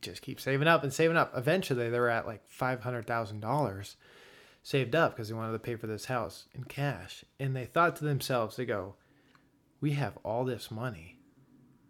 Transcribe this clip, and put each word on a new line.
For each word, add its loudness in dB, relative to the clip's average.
just -10
keep -8
saving 2
up 8
and 0
saving 6
up. 4
Eventually, 2
they 2
were 4
at, 2
like, -8
five -2
hundred -4
thousand -2
dollars 0
saved 0
up 4
'cause -8
they -6
wanted -4
to -2
pay -4
for -8
this -6
house -4
in -10
cash. -6
And -2
they -6
thought 2
to -8
themselves, 0
they -4
go, -4
"We 2
have -2
all -2
this -4
money, -8